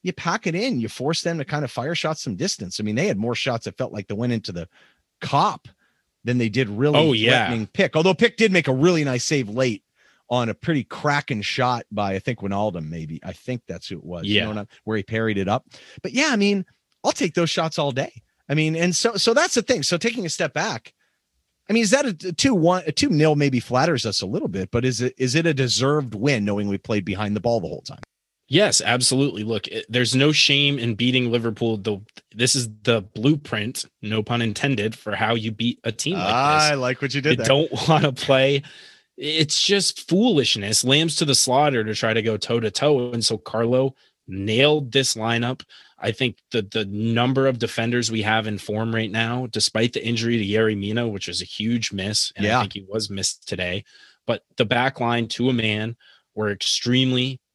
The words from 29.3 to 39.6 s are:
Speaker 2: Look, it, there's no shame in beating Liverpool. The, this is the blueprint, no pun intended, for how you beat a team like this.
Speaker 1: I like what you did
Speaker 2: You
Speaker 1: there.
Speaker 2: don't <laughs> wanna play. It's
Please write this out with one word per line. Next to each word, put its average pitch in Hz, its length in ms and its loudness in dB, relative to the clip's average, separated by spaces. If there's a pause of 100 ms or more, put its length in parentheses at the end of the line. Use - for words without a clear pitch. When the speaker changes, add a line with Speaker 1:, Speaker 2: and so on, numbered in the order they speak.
Speaker 2:
Look, 110 240 -4
it, 110 180 -8
there's 120 260 0
no 143 200 4
shame 143 440 4
in 117 180 -2
beating 123 360 2
Liverpool. 113 460 0
The, 101 240 -4 (340)
this 123 220 2
is 120 100 -2 (160)
the 117 200 2 (120)
blueprint, 123 680 -2 (160)
no 110 200 -2
pun 117 200 -2
intended, 113 560 -2
for 104 180 -6
how 110 200 0
you 113 180 -4
beat 117 320 -4
a 117 80 -2
team 151 220 -4
like 90 100 -2
this. 107 80 0
Speaker 1:
I 151 400 4
like 127 280 -2
what 139 140 -4
you 139 60 -2
did 143 80 0
Speaker 2:
You 135 80 4
Speaker 1:
there. 117 80 -4
Speaker 2:
don't 139 260 2
<laughs> - 160 -2
wanna 151 240 6
play. 139 520 2 (520)
It's 151 480 0